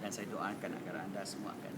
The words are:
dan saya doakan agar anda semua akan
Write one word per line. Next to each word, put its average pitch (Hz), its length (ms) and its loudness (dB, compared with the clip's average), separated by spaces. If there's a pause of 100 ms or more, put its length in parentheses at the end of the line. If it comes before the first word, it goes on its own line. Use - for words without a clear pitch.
dan 101 80 2
saya 101 160 0
doakan 98 440 2 (120)
agar 87 120 -2 (120)
anda 98 160 0
semua 98 320 -2
akan - 220 -4